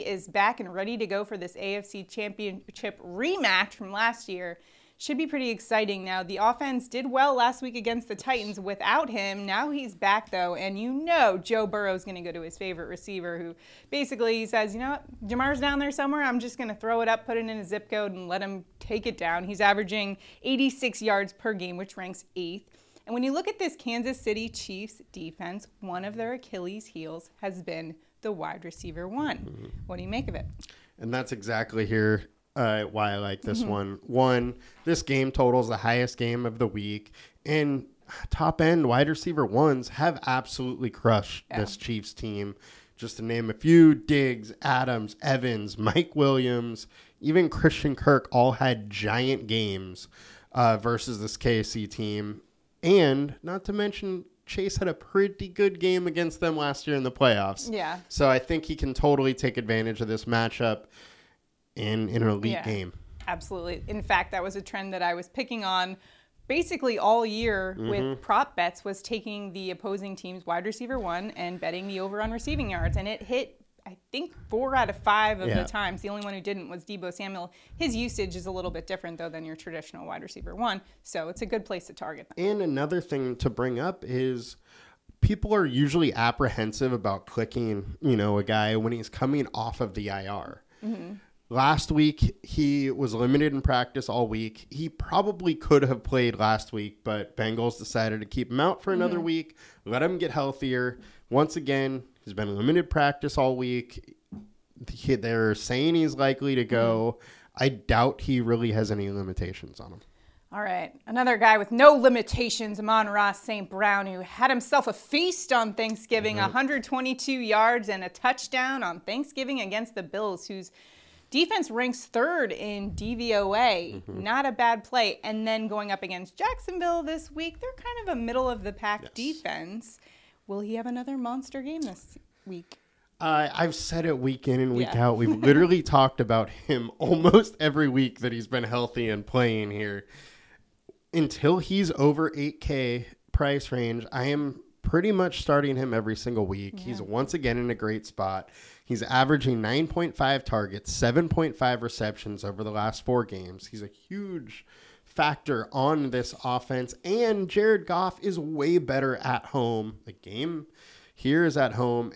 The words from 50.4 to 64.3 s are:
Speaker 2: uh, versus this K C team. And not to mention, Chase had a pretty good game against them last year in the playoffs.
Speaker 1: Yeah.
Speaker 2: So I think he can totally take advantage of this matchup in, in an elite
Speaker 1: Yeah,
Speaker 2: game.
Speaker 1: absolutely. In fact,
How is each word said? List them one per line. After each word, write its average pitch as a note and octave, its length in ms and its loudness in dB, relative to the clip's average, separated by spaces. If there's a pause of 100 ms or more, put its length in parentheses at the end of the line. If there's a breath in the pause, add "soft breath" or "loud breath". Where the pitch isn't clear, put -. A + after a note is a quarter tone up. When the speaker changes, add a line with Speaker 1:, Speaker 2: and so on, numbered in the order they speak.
Speaker 2:
uh, A#2+ 240 6
versus A2+ 420 -2
this G#2+ 180 -6
K A2+ 280 2
C G#2+ 240 -6
team. G#2 540 -6 (400)
And C#3+ 600 6
not F#3 240 -8
to G3+ 80 -4
mention, G3+ 500 -4 (220)
Chase F#3+ 320 -4
had F#3 100 0
a D#3+ 60 0
pretty G3 540 0
good F#3 320 2
game F3+ 260 2
against E3 340 -2
them E3 160 2
last C#3+ 300 -2
year D3 100 2
in C3+ 60 0
the B2+ 100 -2
playoffs. G#2 580 2
Speaker 1:
Yeah. F3+ 280 -4 (100)
Speaker 2:
So C#3 220 4
I C3 80 6
think D#3+ 260 -2
he D#3 100 -6
can C3+ 200 -4
totally C3+ 400 4
take B2 240 -2
advantage A2 420 0
of A2 80 -2
this A2 160 -2
matchup A2+ 600 0 (920 loud breath)
in, A2 320 -2
in A#2 140 0
an A2 80 6
elite G#2 220 0
Speaker 1:
Yeah, E3 120 -4
Speaker 2:
game. G2 300 -4 (340)
Speaker 1:
absolutely. F3 580 -8
In G#3+ 160 -6
fact, F#3 300 0